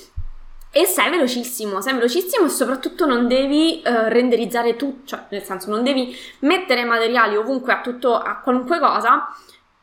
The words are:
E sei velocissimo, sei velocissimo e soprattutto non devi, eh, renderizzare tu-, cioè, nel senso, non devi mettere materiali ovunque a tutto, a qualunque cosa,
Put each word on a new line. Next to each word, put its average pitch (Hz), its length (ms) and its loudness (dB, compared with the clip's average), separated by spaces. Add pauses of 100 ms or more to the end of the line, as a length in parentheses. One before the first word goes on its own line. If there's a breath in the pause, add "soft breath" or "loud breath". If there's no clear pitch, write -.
(760 loud breath)
E 320 120 6
sei 226 240 0
velocissimo, 240 720 -2
sei 262 100 -2
velocissimo 339 540 0
e - 20 0
soprattutto 262 560 -2
non 247 240 2
devi, 285 540 2
eh, 226 260 2
renderizzare 233 680 2
tu-, 277 300 -6
cioè, - 240 -12
nel 202 140 -8
senso, 185 260 -10
non 214 160 -2
devi 262 320 0 (240 loud breath)
mettere 285 440 2
materiali 226 520 2
ovunque 247 380 0
a 190 80 -4
tutto, 247 320 0
a - 260 -4
qualunque 254 380 0
cosa, 240 500 2 (540 loud breath)